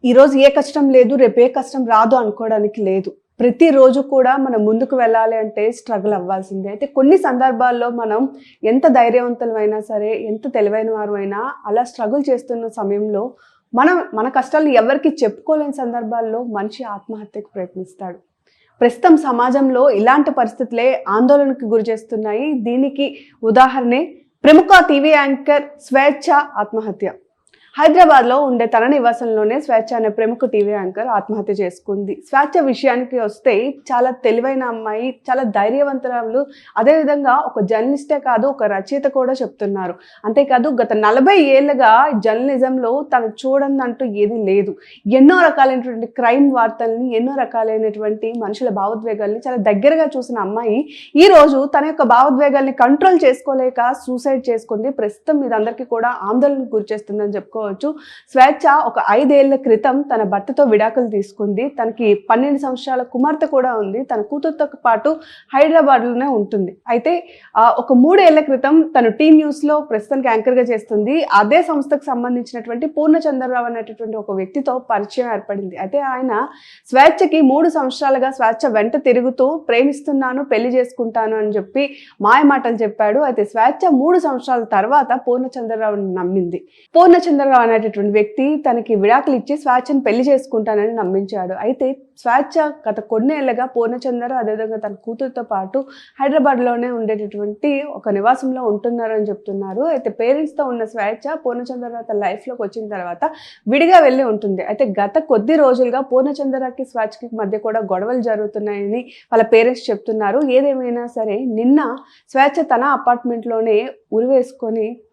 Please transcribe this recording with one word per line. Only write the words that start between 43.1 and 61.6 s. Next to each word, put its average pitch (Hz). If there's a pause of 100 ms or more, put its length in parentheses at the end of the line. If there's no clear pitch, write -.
తను 226
చూడనంటూ 269
ఏదీ 208
లేదు. 196 (380)
ఎన్నో 294
రకాలైనటువంటి 254
క్రైమ్ 262
వార్తల్ని, 233
ఎన్నో 254
రకాలైనటువంటి 220
మనుషుల 214
భావోద్వేగాల్ని 214
చాలా 254
దగ్గరగా 233 (100)
చూసిన 247
అమ్మాయి 220 (280)
ఈ 339
రోజు 285
తన 285
యొక్క 311
భావోద్వేగాల్ని 269
కంట్రోల్ 285
చేసుకోలేక 254 (120)
సూసైడ్ 254
చేసుకుంది. 226
ప్రస్తుతం 269
ఇదందరికీ 226
కూడా 233
ఆందోళనకు 247
గురి 208
చేస్తుందని 208
చెప్పుకోవచ్చు. 208 (720)
స్వేచ్ఛ 285
ఒక 226 (160)
ఐదేళ్ల 269
క్రితం 254 (120)
తన 220
భర్తతో 202
విడాకులు 220
తీసుకుంది. 208 (140)